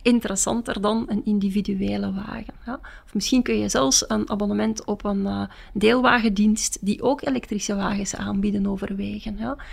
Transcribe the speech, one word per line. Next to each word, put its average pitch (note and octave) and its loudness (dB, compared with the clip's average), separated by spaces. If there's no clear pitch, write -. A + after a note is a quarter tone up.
interessanter A3+ 0
dan G#3+ 2
een - -2
individuele G3+ 0
wagen. G#3+ -8
Ja? A#3+ -8
Of - -20
misschien A#3+ 2
kun A3+ 2
je G#3 0
zelfs - 2
een G#3+ 0
abonnement G#3 -2
op G#3 -4
een, G3 -2
eh, G3 -2
deelwagendienst A3 4
die G3+ -2
ook C#4 2
elektrische A3+ -2
wagens G3+ -2
aanbieden G3 0
overwegen. G3+ -4
Ja? A#3+ -4